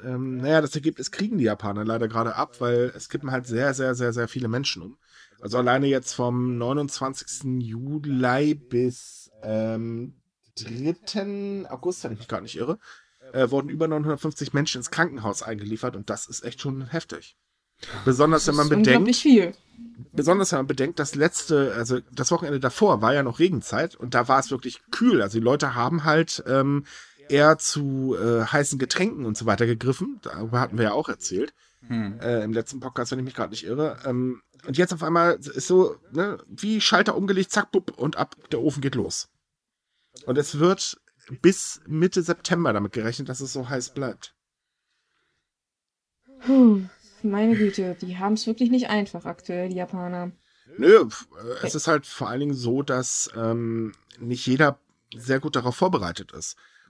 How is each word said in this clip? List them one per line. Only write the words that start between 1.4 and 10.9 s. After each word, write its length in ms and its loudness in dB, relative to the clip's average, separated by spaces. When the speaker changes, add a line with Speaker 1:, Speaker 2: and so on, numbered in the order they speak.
Speaker 1:
Japaner 400 -2
leider 220 -2
gerade 300 -4
ab, 240 -4
weil 340 2
es 140 -16
kippen 220 -6
halt 160 -4
sehr, 280 0
sehr, 200 0
sehr, 180 -2
sehr 160 -2
viele 200 -6
Menschen 340 -4
um. 160 -18
Also 180 -4
alleine 280 2
jetzt 260 0
vom 440 -2
neunundzwanzigsten 1040 -4
Juli 920 0
bis, 760 -4
ähm, 760 -4
dritten 1120 -6